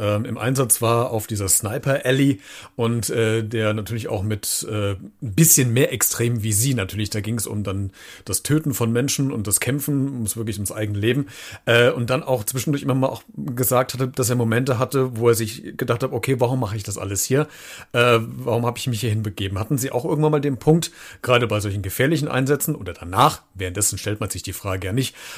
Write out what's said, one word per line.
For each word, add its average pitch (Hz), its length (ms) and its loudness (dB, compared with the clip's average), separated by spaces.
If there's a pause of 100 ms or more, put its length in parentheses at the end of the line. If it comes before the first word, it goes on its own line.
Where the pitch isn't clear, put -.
ähm, 104 240 0
im - 140 -8
Einsatz 127 420 0
war 117 300 2
auf 110 160 -4
dieser 101 240 -4
Sniper 120 560 0
Alley 135 340 4 (360)
und, 117 340 0
äh, 113 320 2
der 110 320 0
natürlich 110 340 -6
auch 104 140 -2
mit, - 480 -4
äh, 101 220 -2
ein - 280 -10
bisschen 127 540 4
mehr 139 180 4
extrem 117 500 0
wie 110 120 0
Sie 123 240 2
natürlich, 101 320 -2
da 107 100 -4
ging 110 160 -2
es 113 120 -4
um 104 160 -4
dann 98 260 -4 (340)
das - 200 -4
Töten 151 280 0
von 113 200 0
Menschen 135 400 0
und 107 160 -4
das 101 100 2
Kämpfen, 139 540 0
ums, 113 240 -4
wirklich 110 220 -4
ums 98 120 -4
eigene 104 260 -4
Leben, 123 300 2 (380)
äh, 120 260 6
und 120 180 -2
dann 127 140 0
auch 127 220 -2
zwischendurch 139 400 -2
immer 131 100 2
mal 135 140 2
auch - 160 -8 (100)
gesagt 127 600 0
hatte, 131 120 0
dass 131 240 0
er 123 60 2
Momente 120 420 2
hatte, 131 380 0
wo 117 120 4
er 117 60 8
sich 113 420 -6
gedacht 120 280 0
hat, 127 80 -2
okay, 127 260 0
warum 127 220 2
mache 110 160 -2
ich 104 80 -6
das 98 120 -8
alles 98 280 -4
hier? 143 240 2 (440)
Äh, 120 280 6
warum 120 440 -4
habe 120 140 -2
ich - 80 -6
mich 113 140 -2
hierhin 110 240 0
begeben? 98 340 -4
Hatten 135 180 -2
Sie 131 140 -2
auch 120 140 -2
irgendwann 151 260 2
mal 151 100 2
den 139 180 -2
Punkt, 160 340 4 (280)
gerade 120 280 4
bei 104 100 0
solchen 101 240 -2
gefährlichen 139 460 0
Einsätzen 139 480 0
oder 90 160 -8
danach, 104 500 2 (120)
währenddessen 95 440 -2
stellt 104 220 -4
man 104 100 -4
sich - 140 -8
die 92 80 -8
Frage 95 340 -4
ja 92 60 -4
nicht, 127 240 -2 (220)